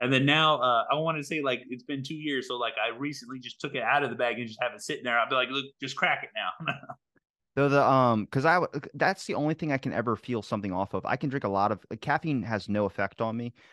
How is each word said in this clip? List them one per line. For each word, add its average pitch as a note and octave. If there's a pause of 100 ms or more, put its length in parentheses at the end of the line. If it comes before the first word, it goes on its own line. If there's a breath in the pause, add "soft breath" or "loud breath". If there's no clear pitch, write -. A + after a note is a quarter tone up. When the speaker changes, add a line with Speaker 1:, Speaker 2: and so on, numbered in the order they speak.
Speaker 1:
And B2+
then C3+
now, D3+
uh, A#2+
I C#3
wanna D#3
say, D3+
like, B2+
it's B2
been C3+
two D#3+
years. C#3+
So, B2
like, A2+
I A#2
recently C3
just A#2+
took C#3+
it B2
out C#3
of B2
the A#2
bag A#2+
and A#2+
just A2
have A#2+
it -
sitting C#3+
there. A#2+
I'll A2+
be C3
like, B2+
"Look, C3+ (160)
just C3
crack D#3+
it -
now." G2
<laughs> C#3+ (580)
Speaker 2:
Though C#3+
the, C#3
um, B2
'cause C3+
I E3
w-, C#3 (120)
that's D#3+
the -
only D3+
thing D3+
I C3+
can C3
ever A2+
feel A#2
something G2+
off F#2+
of. -
I -
can D3
drink C3+
a G#2
lot G2
of, -
uh, A2+
caffeine D3
has G#2+
no G#2
effect G2
on A2+
me. A#2+ (200 soft breath)